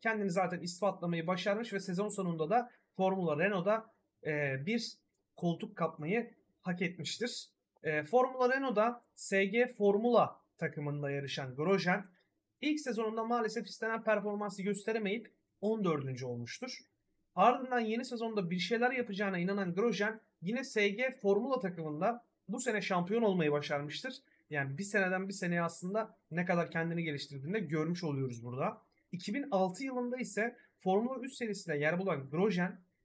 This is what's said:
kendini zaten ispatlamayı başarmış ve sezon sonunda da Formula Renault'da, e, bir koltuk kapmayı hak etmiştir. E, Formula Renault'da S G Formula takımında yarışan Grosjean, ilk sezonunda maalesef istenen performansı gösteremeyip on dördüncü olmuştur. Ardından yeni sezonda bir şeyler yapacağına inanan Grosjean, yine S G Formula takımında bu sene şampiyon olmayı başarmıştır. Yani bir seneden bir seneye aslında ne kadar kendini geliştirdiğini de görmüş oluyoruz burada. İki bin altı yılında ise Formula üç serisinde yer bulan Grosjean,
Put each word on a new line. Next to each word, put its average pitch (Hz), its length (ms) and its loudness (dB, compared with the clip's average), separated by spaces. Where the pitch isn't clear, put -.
kendini 214 280 0
zaten 175 300 0
ispatlamayı 175 680 -2
başarmış 202 460 0
ve 196 80 -2
sezon 190 280 -2
sonunda 170 420 -2
da 240 200 2
Formula 185 480 2
Renault'da, 208 500 0
e, 143 400 -2
bir 233 260 -2
koltuk 175 400 -4
kapmayı 170 540 -2
hak 180 200 -4
etmiştir. 180 680 -4
E, 151 200 0
Formula 254 540 4
Renault'da 240 480 0
S 196 300 0
G 233 220 2
Formula 208 720 4
takımında 147 520 -4
yarışan 139 460 -6
Grosjean, 180 500 2
ilk 294 200 0
sezonunda 226 440 -2
maalesef 233 420 0
istenen 220 380 -4
performansı 208 580 0
gösteremeyip 208 720 -2
on 214 240 0
dördüncü 131 420 0
olmuştur. 120 520 -8
Ardından 247 460 6
yeni 226 240 0
sezonda 220 460 -2
bir 180 80 0
şeyler 233 320 2
yapacağına 208 480 -2
inanan 185 360 0
Grosjean, 214 460 0
yine 240 220 -2
S 202 240 2
G 240 220 0
Formula 233 500 2
takımında 175 640 -2
bu 240 120 -4
sene 214 200 0
şampiyon 190 420 2
olmayı 180 300 4
başarmıştır. 147 640 -2
Yani 139 280 -2
bir 196 40 -2
seneden 190 460 0
bir 196 40 -6
seneye 175 300 0
aslında 185 540 -4
ne 175 140 0
kadar 170 260 0
kendini 170 340 -2
geliştirdiğini 143 500 -6
de 226 60 0
görmüş 165 440 -2
oluyoruz 131 400 -2
burada. 143 380 -4
İki 208 220 -6
bin 285 160 -4
altı 190 340 2
yılında 247 320 -4
ise 240 400 -4
Formula 226 420 0
üç 269 140 -8
serisinde 196 420 -4
yer 156 220 2
bulan 147 320 -2
Grosjean, 180 500 0